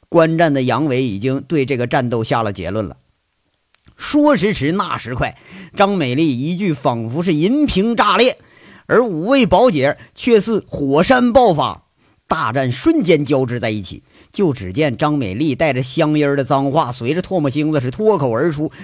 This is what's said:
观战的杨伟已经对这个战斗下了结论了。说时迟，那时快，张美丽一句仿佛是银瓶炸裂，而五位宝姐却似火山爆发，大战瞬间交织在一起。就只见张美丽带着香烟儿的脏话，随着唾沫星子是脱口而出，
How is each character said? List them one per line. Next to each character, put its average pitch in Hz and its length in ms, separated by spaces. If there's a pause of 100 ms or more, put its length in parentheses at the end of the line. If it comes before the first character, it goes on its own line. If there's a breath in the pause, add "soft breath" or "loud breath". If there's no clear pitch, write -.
观 160 300
战 160 160
的 135 80
杨 127 240
伟 131 160
已 104 160
经 131 240
对 139 240
这 135 100
个 120 100
战 127 220
斗 117 160
下 120 180
了 104 100
结 92 180
论 104 160
了。 69 100 (1000)
说 294 400
时 185 180
迟， 135 180
那 175 240
时 117 180
快， 123 220 (380 loud breath)
张 202 160
美 147 240
丽 139 260
一 165 160
句 180 160
仿 117 380
佛 156 120
是 175 120
银 240 320
瓶 220 280
炸 202 220
裂， 247 220 (480 soft breath)
而 208 180
五 170 220
位 262 180
宝 202 260
姐 143 280 (160 loud breath)
却 233 260
似 220 280
火 143 340
山 247 300
爆 233 200
发， 131 300 (440)
大 151 260
战 131 200
瞬 311 300
间 156 220
交 131 200
织 120 160
在 117 100
一 107 120
起。 - 220 (260 soft breath)
就 180 220
只 92 220
见 139 240
张 151 180
美 110 160
丽 135 220
带 151 180
着 127 100
香 151 360
烟 147 100
儿 143 80
的 135 80
脏 139 260
话， 131 220
随 123 220
着 180 80
唾 185 180
沫 143 80
星 151 240
子 151 80
是 123 100
脱 214 280
口 135 120
而 147 220
出， 147 180 (140)